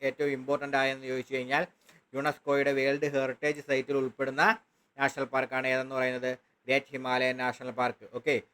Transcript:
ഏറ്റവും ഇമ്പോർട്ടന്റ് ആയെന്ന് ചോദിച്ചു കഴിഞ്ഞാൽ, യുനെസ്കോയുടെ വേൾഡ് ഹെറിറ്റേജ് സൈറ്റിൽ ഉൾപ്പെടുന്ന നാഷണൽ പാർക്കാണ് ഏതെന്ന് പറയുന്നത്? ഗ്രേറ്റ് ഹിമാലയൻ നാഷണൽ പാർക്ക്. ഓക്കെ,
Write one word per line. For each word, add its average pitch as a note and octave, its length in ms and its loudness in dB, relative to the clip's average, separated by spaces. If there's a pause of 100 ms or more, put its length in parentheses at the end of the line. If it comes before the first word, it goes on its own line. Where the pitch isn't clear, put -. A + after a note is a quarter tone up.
ഏറ്റവും C#3 280 0
ഇമ്പോർട്ടന്റ് C#3 460 -2
ആയെന്ന് C3+ 300 0
ചോദിച്ചു C3 280 -4
കഴിഞ്ഞാൽ, C3+ 320 0 (480)
യുനെസ്കോയുടെ C#3 580 0
വേൾഡ് C#3 340 2
ഹെറിറ്റേജ് C#3+ 540 0
സൈറ്റിൽ C3+ 360 0
ഉൾപ്പെടുന്ന C3+ 640 2 (400)
നാഷണൽ C#3 260 0
പാർക്കാണ് C3 420 0
ഏതെന്ന് C3 280 0
പറയുന്നത്? B2+ 440 -2 (280)
ഗ്രേറ്റ് C3+ 240 2
ഹിമാലയൻ B2+ 460 0
നാഷണൽ B2+ 340 -4
പാർക്ക്. A#2+ 420 -2
ഓക്കെ, B2 300 0 (120)